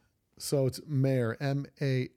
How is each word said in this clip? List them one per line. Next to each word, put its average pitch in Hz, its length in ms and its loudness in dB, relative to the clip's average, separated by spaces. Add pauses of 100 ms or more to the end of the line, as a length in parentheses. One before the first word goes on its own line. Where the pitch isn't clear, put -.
(380)
so 135 280 0
it's 127 200 -2
Mayer, 131 540 2
M 139 260 -2 (160)
A 131 340 0